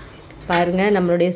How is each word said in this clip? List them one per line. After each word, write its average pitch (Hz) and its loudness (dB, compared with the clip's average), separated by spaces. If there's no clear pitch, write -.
பாருங்க, 180 0
நம்மளுடைய 175 2